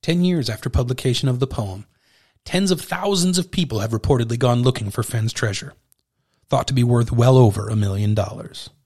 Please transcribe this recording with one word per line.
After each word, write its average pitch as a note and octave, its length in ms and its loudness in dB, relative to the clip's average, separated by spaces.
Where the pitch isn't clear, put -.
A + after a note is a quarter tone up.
ten F3 220 0
years E3+ 260 0
after A2+ 220 -8
publication B2+ 580 0
of B2 100 0
the C3+ 60 2
poem, G2+ 400 -8
tens F#3+ 260 0
of F3 100 -2
thousands F#3 560 -2
of F3+ 140 -4
people B2 300 -2
have A2 100 -4
reportedly A#2 480 0
gone A#2+ 240 2
looking B2 260 0
for A2 140 -4
Fenn's A2 300 -2
treasure, - 420 -6
thought C3 180 0
to C#3 60 -2
be B2 100 2
worth A#2+ 280 2
well A#2+ 260 6
over G#2+ 320 6
a A2 60 -2
million G#2 400 0
dollars. - 560 -6